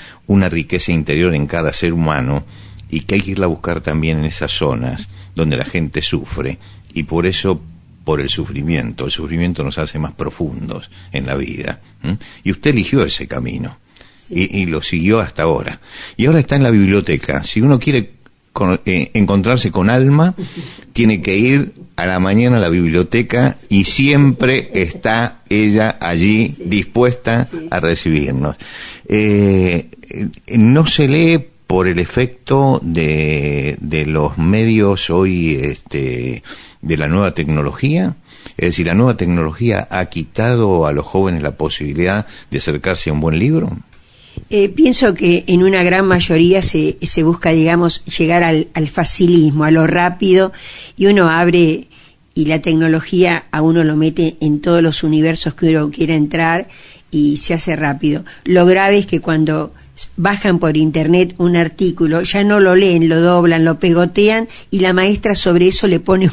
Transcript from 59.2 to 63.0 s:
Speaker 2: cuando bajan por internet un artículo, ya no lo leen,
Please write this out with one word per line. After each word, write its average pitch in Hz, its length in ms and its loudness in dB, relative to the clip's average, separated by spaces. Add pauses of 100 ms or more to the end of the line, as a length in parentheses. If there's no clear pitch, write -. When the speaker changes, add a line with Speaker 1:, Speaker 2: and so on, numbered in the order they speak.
Speaker 2:
cuando 156 540 -2 (420)
bajan 196 440 0
por 156 160 0
internet 160 640 2
un 175 180 2
artículo, 170 640 0
ya 202 220 -2
no 208 160 4
lo 185 160 6
leen, 175 320 4